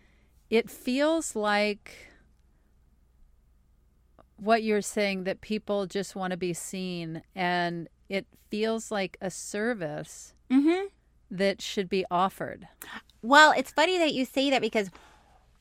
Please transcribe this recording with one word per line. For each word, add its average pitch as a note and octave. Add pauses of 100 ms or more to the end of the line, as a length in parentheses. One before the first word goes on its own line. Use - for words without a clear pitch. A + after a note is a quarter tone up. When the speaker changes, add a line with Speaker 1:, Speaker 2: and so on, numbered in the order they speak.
(500)
Speaker 1:
it A3+
feels D4
like G#3 (2250)
what A3
you're G#3+
saying, G3
that F#3
people G#3
just G3
wanna F#3
be F3
seen, F3 (120)
and F3 (200)
it G3 (240)
feels A3
like G3
a F#3
service F3+ (160)
Speaker 2:
Mm-hmm. D#4+ (460)
Speaker 1:
that G3
should F#3+
be F#3+
offered. F3+ (520)
Speaker 2:
Well, C#4+
it's C4
funny F4+
that D#4
you C4
say C4+
that, B3
because G#3+ (720)